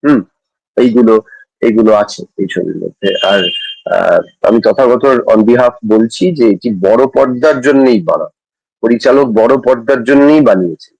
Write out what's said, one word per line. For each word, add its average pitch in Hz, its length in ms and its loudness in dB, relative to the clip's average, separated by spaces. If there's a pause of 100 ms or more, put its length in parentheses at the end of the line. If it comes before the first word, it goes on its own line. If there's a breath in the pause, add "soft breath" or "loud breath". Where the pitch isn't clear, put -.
হুম, 135 140 2 (560)
এইগুলো, 113 440 2 (400 loud breath)
এইগুলো 110 320 2
আছে 104 300 -2 (140)
এই 98 180 -6
ছবির 85 220 -6
মধ্যে। 92 500 -6
আর, 95 220 0 (440 loud breath)
আহ, 87 540 -2
আমি 110 140 2
তথাগতর 123 600 0
on 110 200 0
behalf 120 300 2 (140)
বলছি 113 500 0
যে 123 120 2
এটি 101 220 -2
বড় 107 380 0
পর্দার 135 540 -2
জন্যই 131 400 2
বানা, 80 240 -4 (560)
পরিচালক 123 440 2
বড় 117 320 2
পর্দার 123 460 -2
জন্যই 143 380 4
বানিয়েছে। 95 580 -2